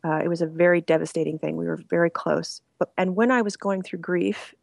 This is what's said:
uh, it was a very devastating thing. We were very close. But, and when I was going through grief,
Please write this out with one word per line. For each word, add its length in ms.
uh, 180
it 60
was 140
a 40
very 340
devastating 580
thing. 180
We 100
were 140
very 200
close. 500
But, 180
and 200
when 160
I 100
was 140
going 260
through 180
grief, 640